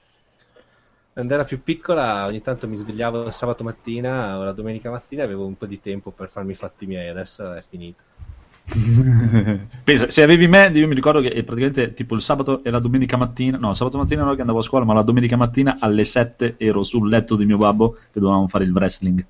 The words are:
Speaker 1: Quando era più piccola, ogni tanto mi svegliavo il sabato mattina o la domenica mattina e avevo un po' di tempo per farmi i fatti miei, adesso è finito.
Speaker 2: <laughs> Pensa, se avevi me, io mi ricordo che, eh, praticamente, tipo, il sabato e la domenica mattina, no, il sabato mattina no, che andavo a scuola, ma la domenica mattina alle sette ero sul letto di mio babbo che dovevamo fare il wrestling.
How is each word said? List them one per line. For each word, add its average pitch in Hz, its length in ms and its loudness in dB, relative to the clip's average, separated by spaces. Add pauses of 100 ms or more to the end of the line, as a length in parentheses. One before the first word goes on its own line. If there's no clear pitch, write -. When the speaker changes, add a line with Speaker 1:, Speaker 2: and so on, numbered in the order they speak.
(1120)
Speaker 1:
Quando 123 220 -6
era 143 100 -2
più 131 180 -10
piccola, 131 640 -4
ogni 107 160 -8
tanto 127 240 -8
mi 110 100 -10
svegliavo 117 500 -6
il 113 60 -10
sabato 120 300 -8
mattina 117 760 -8
o 95 60 -8
la 98 80 -6
domenica 110 400 -10
mattina 135 320 -12
e - 40 -2
avevo 98 200 -8
un 95 100 -12
po' 107 100 -12
di 98 140 -14
tempo 98 300 -10
per 95 200 -16
farmi 98 200 -12
i 92 60 -12
fatti - 300 -16
miei, 90 220 -10
adesso 92 440 -14
è 85 100 -16
finito. 87 400 -20 (640)
Speaker 2:
<laughs> 113 1040 2 (140)
Pensa, 123 260 4
se 156 120 6
avevi 170 240 8
me, 190 280 8
io 151 120 6
mi 151 80 0
ricordo 151 260 2
che, 131 80 0
eh, 117 140 -2
praticamente, 131 520 -2
tipo, 113 200 -6
il 107 80 -2
sabato 135 400 -2
e 120 80 -4
la 120 80 0
domenica 123 380 0
mattina, 127 420 -2
no, 113 120 -2
il 98 60 -2
sabato 127 220 -2
mattina 147 260 -2
no, 139 100 0
che 135 60 -4
andavo 117 200 0
a - 20 -2
scuola, 127 220 0
ma 110 100 4
la 107 80 6
domenica 120 340 2
mattina 123 440 0
alle 107 240 2
sette 120 540 -2
ero 104 240 0
sul 107 260 -2
letto 110 280 2
di 104 100 0
mio 104 100 4
babbo 107 360 4
che - 280 -10
dovevamo 98 280 2
fare 95 160 -2
il 92 80 0
wrestling. 92 580 0